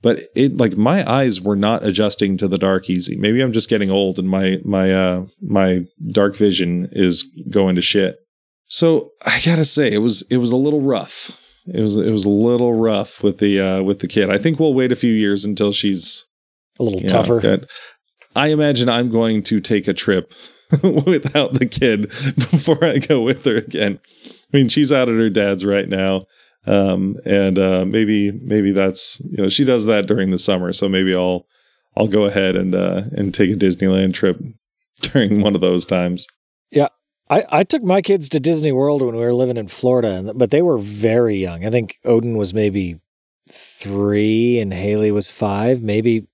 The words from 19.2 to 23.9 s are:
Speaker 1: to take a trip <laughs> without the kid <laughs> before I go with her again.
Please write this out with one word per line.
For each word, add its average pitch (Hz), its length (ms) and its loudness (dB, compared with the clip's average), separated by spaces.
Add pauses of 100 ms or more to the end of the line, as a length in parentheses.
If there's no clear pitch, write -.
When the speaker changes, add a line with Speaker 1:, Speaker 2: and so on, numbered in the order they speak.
Speaker 1:
to 107 180 -2
take 101 260 -2
a 98 60 0
trip 92 400 -2 (360)
<laughs> 147 140 2
without 147 680 0
the - 120 2
kid 107 440 0
<laughs> 135 260 -6
before 147 480 2
I 156 140 2
go 135 240 2
with 120 240 -2
her 117 100 2
again. 104 460 -4 (240)